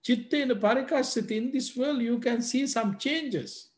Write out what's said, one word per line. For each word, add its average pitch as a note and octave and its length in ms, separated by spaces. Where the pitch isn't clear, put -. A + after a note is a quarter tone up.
"Chittena B3+ 560
parikassati," B3 760
in B3 160
this C4 240
world C4+ 240
you A#3 180
can A#3+ 240
see C4 240
some A3 300
changes. C#4 800